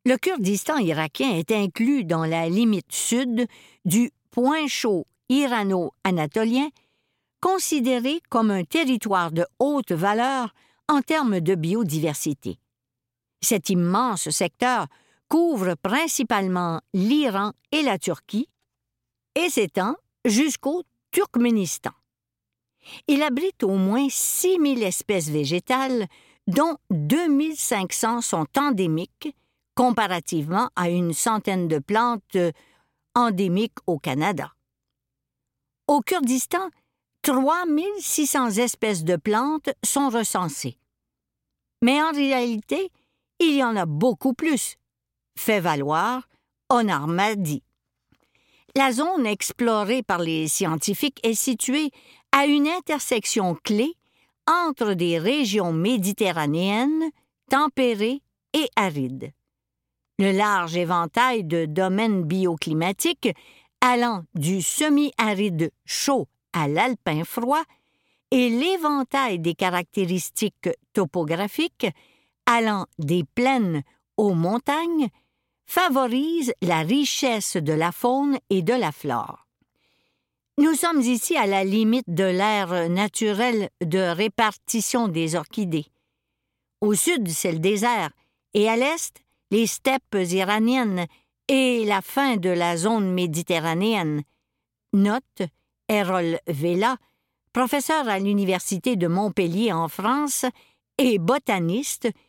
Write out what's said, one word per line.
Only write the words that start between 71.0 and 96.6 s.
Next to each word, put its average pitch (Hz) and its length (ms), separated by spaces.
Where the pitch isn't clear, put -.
allant 226 400
des 165 260
plaines 233 480
aux 202 180
montagnes, 277 720
favorise 269 920
la 170 200
richesse 233 760
de 156 160
la 165 200
faune 269 460
et 190 120
de 220 120
la 190 180
flore. - 540
Nous 311 160
sommes 330 260
ici 247 360
à 233 100
la 196 180
limite 220 440
de 175 160
l'aire 185 640
naturelle 208 800
de 175 180
répartition 208 1080
des 165 260
orchidées. 160 520
Au 208 120
sud, 254 360
c'est 165 220
le 160 60
désert, 202 520
et 214 160
à 226 80
l'est, 294 380
les 220 160
steppes - 500
iraniennes 208 760
et 254 360
la 202 180
fin 269 340
de 185 140
la 170 260
zone 202 340
méditerranéenne. 170 1120
Note 208 500
Errol 180 580
Vella, 175 500